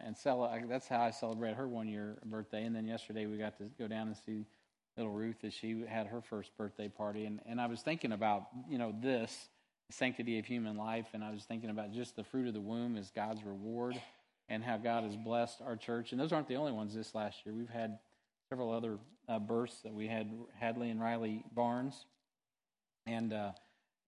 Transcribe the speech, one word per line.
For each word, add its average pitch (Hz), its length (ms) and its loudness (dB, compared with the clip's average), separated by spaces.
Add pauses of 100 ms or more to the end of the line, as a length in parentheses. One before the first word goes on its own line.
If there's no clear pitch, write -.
and 110 120 -6
cele-, 123 320 4
I, 117 180 0
that's 123 220 -2
how 120 140 4
I 117 80 6
celebrate 113 440 0
her 131 140 -2
one-year 107 560 -2
birthday. 110 400 -2
And 113 100 0
then 110 120 0
yesterday, 110 400 -2
we 107 100 0
got 107 220 -2
to 104 60 -6 (140)
go 117 80 -2
down 110 220 -2
and 107 80 -2
see 107 300 -4 (500)
little 110 160 0
Ruth 110 320 -2
as 101 100 -4
she 113 320 -2
had 110 220 0
her 113 140 -4
first - 340 -6
birthday 104 320 -4
party. 107 380 -2
And, 104 200 -2
and 120 140 0
I 120 60 4
was 117 160 -2
thinking 151 280 2
about, 104 380 4 (200)
you 143 100 0
know, 117 220 2
this, 120 480 2 (400)
the - 60 -14
sanctity 120 460 2
of 107 60 -4
human 113 300 0
life, 110 360 0
and 107 100 -6
I 107 80 -4
was 104 140 -6
thinking 113 260 -4
about 104 220 -2
just 120 240 -4
the 110 80 -6
fruit 127 240 0
of 110 60 0
the 107 60 -2
womb 117 360 0
is 98 180 -6
God's 107 300 0
reward 117 560 -2 (480)
and 110 160 -2
how 117 140 2
God 117 260 4
has 104 100 -2
blessed 117 460 2
our 120 160 -2
church. 117 340 0
And 123 100 2
those 156 120 4
aren't 156 160 4
the 127 80 2
only 147 160 2
ones 107 220 0
this 113 200 -4
last 104 300 -2
year. 107 100 -4
We've 117 140 -2
had 113 300 -2 (500)
several 123 240 2
other, 113 260 2 (300)
uh, 113 100 4
births 117 440 2
that 113 100 -8
we 107 140 -2
had, 110 260 0 (260)
Hadley 120 300 2
and 113 100 2
Riley 113 460 2 (100)
Barnes, 123 520 2 (1000)
and, 113 280 0
uh, 101 180 0 (560)